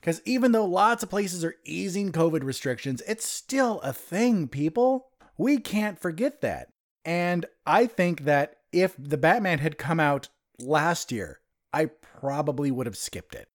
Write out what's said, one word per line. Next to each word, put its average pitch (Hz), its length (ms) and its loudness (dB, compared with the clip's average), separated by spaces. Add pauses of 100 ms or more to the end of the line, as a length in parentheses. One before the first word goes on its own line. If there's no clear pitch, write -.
'Cause 165 240 -2
even 247 260 4
though 220 140 4
lots 202 360 2
of 196 60 -4
places 185 380 -4
are 165 180 -6
easing 185 480 -4
covid 160 300 2
restrictions, 131 640 -4
it's 220 180 -6
still 254 560 -2
a - 140 -6
thing, 202 520 0
people. 233 600 0 (320)
We 269 180 4
can't 208 420 -4
forget 185 440 -4
that. 82 260 -4 (380)
And 175 400 0 (180)
I 208 220 6
think 175 380 0
that 147 320 2 (140)
if 180 280 2
The 143 180 -4
Batman 170 440 2
had 151 180 -2
come 165 200 -2
out 143 300 2 (300)
last 151 520 0
year, 92 300 -8 (320)
I 160 140 2
probably 143 840 -4
would 127 140 -4
have 110 140 -8
skipped - 360 -12
it. - 220 -16